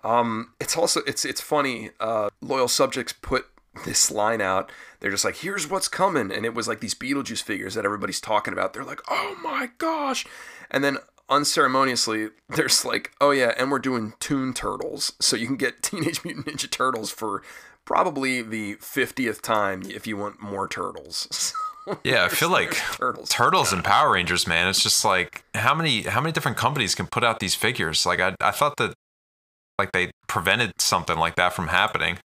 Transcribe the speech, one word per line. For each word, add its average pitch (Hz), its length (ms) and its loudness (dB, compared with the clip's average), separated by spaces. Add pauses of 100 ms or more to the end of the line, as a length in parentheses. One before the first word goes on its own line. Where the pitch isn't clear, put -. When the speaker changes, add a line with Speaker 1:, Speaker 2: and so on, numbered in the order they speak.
Speaker 1:
Um, 117 560 0
it's - 160 -2
also, 165 320 2
it's, - 160 -4
it's 131 160 -4
funny, 127 580 -2
uh, 107 320 0 (100)
loyal 131 280 2
subjects 131 440 2
put - 340 -2 (380)
this - 280 2
line 107 280 2
out. 95 300 2 (300)
They're 98 100 -2
just 101 140 0
like, 95 140 -2
"Here's 180 300 -4
what's 185 200 -2
coming." 156 420 2
And 107 160 -2
it 120 80 -4
was, 113 140 -2
like, 110 100 -2
these 107 160 -6
Beetlejuice 127 480 -4
figures 95 320 -4
that 107 100 -2
everybody's 101 360 -2
talking 107 320 0
about. 95 200 -2
They're 135 120 -10
like, - 240 -12
"Oh - 340 -2
my - 360 -4
gosh." 302 460 -2 (460)
And 139 140 2
then 139 140 0 (300)
unceremoniously, 131 1000 4 (200)
there's 135 360 2
like, 110 360 -2
"Oh 143 120 6
yeah, 123 260 4
and 131 140 2
we're 135 80 2
doing 120 400 -2
Toon 131 340 -2
Turtles." - 680 -4
So - 160 2
you 113 100 -2
can 131 100 -2
get - 260 -4
<laughs> - 0 -
Teenage 160 420 -4
Mutant 147 220 -8
Ninja - 240 -8
Turtles 120 400 -2
for 104 320 -6 (480)
probably 135 500 2
the 107 340 -6
fiftieth 120 680 -2
time 98 440 0
if 98 200 -10
you 107 100 -4
want 101 240 -8
more 98 280 -6
Turtles. 85 640 -6
<laughs> - 340 -4 (200)
So - 180 -6
Speaker 2:
Yeah, 110 220 4
I - 20 2
feel 170 220 0
Speaker 1:
there's 113 160 4
Speaker 2:
like - 320 -4
Speaker 1:
Turtles. - 320 -4
Speaker 2:
Turtles 139 420 4
and 87 100 0
Power 117 300 4
Rangers, 90 340 2
man. 85 220 2
It's 98 140 2
just - 200 2
like, 92 400 0 (120)
how 131 200 2
many, 151 280 0
how 107 180 0
many 160 100 -2
different 151 280 -2
companies 123 360 0
can 87 120 -4
put 117 180 0
out 113 160 2
these 92 140 0
figures? 104 500 0
Like, 90 160 2
I, 92 180 2
I - 120 4
thought 143 260 0
that, 104 160 0 (840)
like, 98 140 0
they 92 180 2 (180)
prevented 98 500 2
something 87 380 2
like 82 200 0
that 90 180 4
from 85 140 -2
happening. 87 500 2 (140)